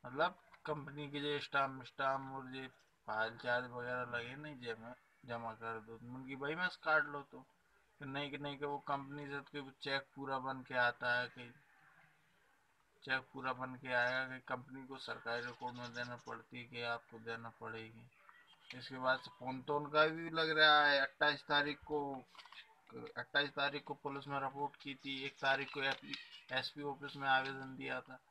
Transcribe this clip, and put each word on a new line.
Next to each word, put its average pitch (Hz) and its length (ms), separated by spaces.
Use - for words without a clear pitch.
मतलब 147 340
कंपनी 147 420
के 143 140
जो 147 200
स्टाम्प 135 440
स्टाम्प 135 500
और 131 180
जो 131 140
फाइल 110 360
चार्ज 123 280
वगैरह 123 340
लगे 120 220
नहीं, 151 200
जे 120 180
में 117 180
जमा 117 320
कर 113 260
दो। 113 160
तो 120 180
उनकी 131 220
भाई 143 180
मैं 180 140
काट 156 240
लो, 143 140
तो - 240
कि 143 40
नहीं, 139 260
कि 143 60
नहीं, 143 200
कि 147 80
वो 143 120
company 143 380
से 139 140
तो 143 220
कोई 135 100
check 139 240
पूरा 135 240
बन 131 280
के 131 100
आता 123 360
है, 123 140
कि 123 160
check 131 180
पूरा 131 200
बन 127 220
के 127 180
आएगा, 127 340
कि 127 200
company 131 400
को 131 120
सरकारी 117 420
report 123 340
में 120 180
देना 123 220
पड़ती 117 300
है, 120 80
कि 120 220
आपको 117 340
देना 113 280
पड़ेगी। 113 440
इसके 127 280
बाद 127 220
से - 120
फोन 131 300
तो 147 160
उनका 151 320
भी 165 220
लग 160 260
रहा 151 280
है। 143 160
अट्ठाईस 147 460
तारीख 147 360
को, 151 160
अट्ठाईस 143 340
तारीख 143 320
को 147 100
पुलिस 139 240
में 139 120
report 139 360
की 139 200
थी, 135 300
एक 135 160
तारीख 135 320
को 143 80
एसपी 143 280
office 139 340
में 139 120
आवेदन 135 480
दिया 131 240
था। 127 180